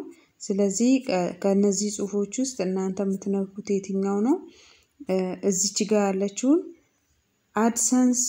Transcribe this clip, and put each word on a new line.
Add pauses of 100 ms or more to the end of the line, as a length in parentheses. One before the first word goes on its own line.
(420)
ስለዚህ (120)
ከ-፣
ከነዚህ
ጽሁፎች
ውስጥ
እናንተ
የምትነኩት
የትኛው
ነው? (680)
እ፣ (300)
እዚች
ጋር
ያለችውን (920)
አድሰንስ